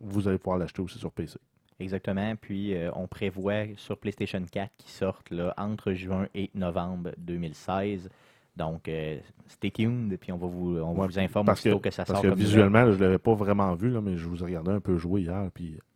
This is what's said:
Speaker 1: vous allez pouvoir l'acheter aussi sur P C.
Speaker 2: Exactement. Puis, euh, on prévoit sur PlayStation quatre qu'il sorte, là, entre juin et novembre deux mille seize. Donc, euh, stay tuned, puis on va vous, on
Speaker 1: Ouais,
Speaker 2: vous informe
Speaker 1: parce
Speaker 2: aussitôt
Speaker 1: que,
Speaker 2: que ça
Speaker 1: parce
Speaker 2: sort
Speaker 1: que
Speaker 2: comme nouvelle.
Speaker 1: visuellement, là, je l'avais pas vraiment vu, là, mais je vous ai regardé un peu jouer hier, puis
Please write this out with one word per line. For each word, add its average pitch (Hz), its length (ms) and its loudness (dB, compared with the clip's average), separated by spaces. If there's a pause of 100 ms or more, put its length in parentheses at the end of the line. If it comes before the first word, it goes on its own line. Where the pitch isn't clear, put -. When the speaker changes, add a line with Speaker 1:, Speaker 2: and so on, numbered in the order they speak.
Speaker 1:
vous 101 260 -2
allez 95 100 2
pouvoir 92 200 -2
l'acheter 87 240 -4
aussi 90 180 -8
sur 82 120 -8
P 85 140 -8
C. - 120 -18 (420)
Speaker 2:
Exactement. 98 580 -4
Puis, 101 360 -6
euh, 85 220 -2
on 92 100 -8
prévoit 101 600 -4 (100)
sur - 220 -10
PlayStation 98 520 -6
quatre 98 280 -6
qu'il - 120 -20
sorte, - 400 -4
là, 87 280 -4
entre 104 340 -4
juin 92 420 -2
et 101 220 -6
novembre 90 640 -4
deux 87 180 -8
mille 85 180 -6
seize. 95 560 -4 (460)
Donc, 82 320 -6
euh, 78 320 -4 (280)
stay - 220 -6
tuned, 113 480 -2
puis - 140 -12
on 90 60 -6
va 87 100 -6
vous, 87 300 -2
on 82 200 -2
Speaker 1:
Ouais, 95 100 2
Speaker 2:
vous 92 120 -4
informe 98 260 0
Speaker 1:
parce 104 140 4
Speaker 2:
aussitôt 104 200 4
Speaker 1:
que, 101 100 -2
Speaker 2:
que - 40 -4
ça 90 120 -6
Speaker 1:
parce 95 100 0
Speaker 2:
sort 98 60 4
Speaker 1:
que 101 80 6
Speaker 2:
comme 92 100 4
nouvelle. 104 80 4
Speaker 1:
visuellement, 104 380 8
là, 113 80 8
je 95 40 4
l'avais 92 200 6
pas 113 160 4
vraiment 101 400 2
vu, 95 160 0
là, 120 100 0
mais 101 160 -2
je 85 100 -4
vous 85 160 -6
ai 90 40 -4
regardé 87 260 -2
un 104 80 0
peu 92 160 2
jouer 87 280 0
hier, 92 300 -4
puis 80 240 -10 (180)